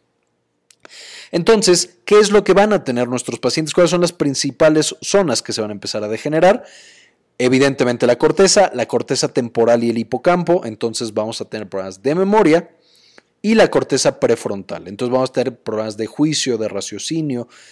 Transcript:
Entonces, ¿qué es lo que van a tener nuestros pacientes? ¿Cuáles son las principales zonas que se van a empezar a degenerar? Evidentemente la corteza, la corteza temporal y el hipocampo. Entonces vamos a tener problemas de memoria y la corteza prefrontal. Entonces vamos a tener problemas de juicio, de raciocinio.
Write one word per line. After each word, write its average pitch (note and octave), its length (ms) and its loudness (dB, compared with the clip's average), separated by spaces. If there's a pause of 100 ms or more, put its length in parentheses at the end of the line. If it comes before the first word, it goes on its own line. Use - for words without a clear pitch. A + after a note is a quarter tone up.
(1300)
Entonces, F3+ 720 2
¿qué G#3 140 4
es G3+ 140 4
lo G#3 100 4
que F#3+ 120 2
van G#3 180 4
a E3+ 100 0
tener B2 260 -4
nuestros B2 300 -6
pacientes? D3 340 -2
¿Cuáles F3 180 4
son F3 100 0
las F3 120 0
principales D3 880 0
zonas E3+ 420 0
que A#2 100 -10
se A2+ 80 -6
van G#2+ 100 -6
a G#2 40 -10
empezar G#2 280 -8
a G#2+ 60 -6
degenerar? D#3+ 560 0 (720)
Evidentemente B2+ 680 2
la A#2+ 100 4
corteza, F#3 580 4
la A#2+ 140 -4
corteza C3 400 -4
temporal A#2 560 0
y A#2 60 0
el A#2 80 -2
hipocampo. F3 640 0
Entonces A2 480 -8
vamos G#2+ 300 -6
a - 20 -14
tener G#2 240 -12
problemas F#2+ 340 -10
de C#3 120 -2
memoria F#3 560 2 (720)
y G#3+ 120 0
la G3+ 160 6
corteza C3+ 500 0
prefrontal. G#2 680 -4
Entonces A#2+ 240 -6
vamos C3 180 0
a - 40 -20
tener B2 240 -4
problemas G#2+ 400 -8
de A2 80 -6
juicio, C#3+ 500 -2
de G#2+ 120 -4
raciocinio. A#2+ 800 -8 (260)